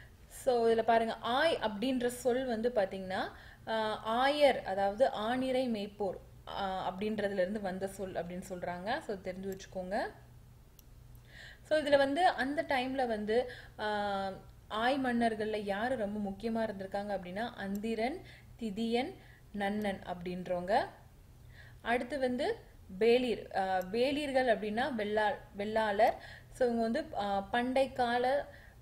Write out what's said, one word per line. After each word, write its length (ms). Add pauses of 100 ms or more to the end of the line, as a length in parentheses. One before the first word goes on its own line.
(280)
so 420
இதுல 120
பாருங்க, 400
ஆய் 380
அப்படின்ற 460
சொல் 380
வந்து 240
பாத்தீங்கன்னா, 600 (400)
ஆ, 340 (240)
ஆயர், 360
அதாவது 460
ஆணிரை 600
மேய்ப்போர், 480 (320)
ஆ, 440
அப்படின்றதுல 400
இருந்து 280
வந்த 260
சொல் 260
அப்படின்னு 360
சொல்றாங்க. 500
So 180
தெரிஞ்சு 420
வச்சுக்கோங்க. 520 (1500)
So 160
இதுல 180
வந்து 320
அந்த 340
டைம்ல 440
வந்து, 440 (280)
ஆ, 500 (420)
ஆய் 340
மன்னர்கள்ல 520
யாரு 400
ரொம்ப 340
முக்கியமா 380
இருந்திருக்காங்க 500
அப்படின்னா 360
அந்திரன், 640 (380)
திதியன், 560 (440)
நன்னன் 460
அப்படின்றவங்க. 840 (920)
அடுத்து 380
வந்து 380 (420)
வேளிர், 580
ஆ, 220
வேளிர்கள் 680
அப்படின்னா 500
வெள்ளா-, 400 (200)
வெள்ளாளர். 580 (380)
So 140
இவங்க 160
வந்து, 340
ஆ, 240
பண்டை 520
கால, 540 (360)